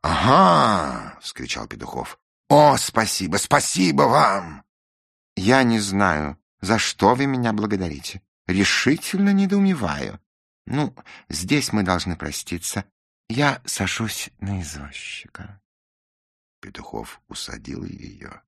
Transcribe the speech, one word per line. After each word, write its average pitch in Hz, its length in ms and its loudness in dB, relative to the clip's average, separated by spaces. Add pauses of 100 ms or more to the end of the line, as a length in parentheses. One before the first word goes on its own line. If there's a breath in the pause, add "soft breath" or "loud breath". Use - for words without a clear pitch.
«Ага!» 110 1160 2
вскричал - 460 -10
Петухов. - 540 -12 (280)
«О, 147 280 8
спасибо, 98 600 -2
спасибо 147 640 2
вам!» 101 640 2 (720)
«Я 120 260 4
не 117 160 4
знаю, 95 600 0 (220)
за 104 180 0
что - 360 2
вы 135 120 0
меня 123 260 0
благодарите. 95 720 -4 (240)
Решительно 143 880 2
недоумеваю. 175 880 0 (460)
Ну, - 280 -2 (340 loud breath)
здесь 104 440 -2
мы 107 100 2
должны 90 340 0
проститься. - 680 -8 (440)
Я 135 360 0
сажусь - 720 -6
на 98 220 -4
извозчика». - 1000 -14 (1000)
Петухов - 680 -14
усадил - 560 -12
её - 640 -16